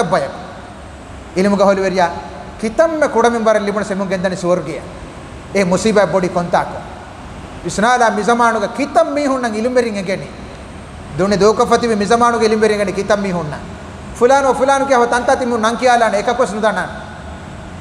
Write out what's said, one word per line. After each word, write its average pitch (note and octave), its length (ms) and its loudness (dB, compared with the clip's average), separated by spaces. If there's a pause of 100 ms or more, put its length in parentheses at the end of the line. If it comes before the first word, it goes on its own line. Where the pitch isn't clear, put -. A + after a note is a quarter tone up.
(120)
බය. E3 120 2 (1120)
ඉල්මු G3+ 200 2
ගහලුවරයා F#3+ 540 4 (500)
කිතම්ම D#4 400 2 (100)
කුඩමින් A#3 340 2
බර G#3+ 180 4
ලිබුණ G3+ 240 -2
සෙමුන් G3 220 -4
ගෙන්දනි F#3 280 -2
ස්වර්ගය. F3 460 -2 (720)
ඒ G3+ 80 4
මුසීබා F#3+ 440 4
බොඩි F3+ 220 0
කොන්තාකෝ. F3 640 -2 (720)
ඉස්නාලා A3+ 460 2
මිසමානුග A3 580 2
කිතම් D#4 380 2
මීහුන් C#4+ 340 0
නම් A3+ 140 -2
ඉලුම්බෙරින් A#3 420 0
එගෙනි. F3+ 300 -4 (840)
දුන්නේ F#3+ 260 2
දෝකපතිව A3+ 560 4
මිසමානුග A#3 480 2
ඉලුම්බෙරින් G#3+ 320 4
එගෙනි G3+ 180 -2
කිතම් G3+ 260 0
මීහුන් F3 280 -2
නම්. C#3+ 160 -10 (520)
ෆුලානෝ C4 380 4
ෆුලානු C4+ 320 2
කියව A#3+ 220 4
තන්තා B3 280 2
තිමු A#3+ 220 -2
නම් A3 200 0
කියාලානේ A#3 420 4
එකකොස් A#3 340 0
නුදානන්. G3+ 360 0 (920)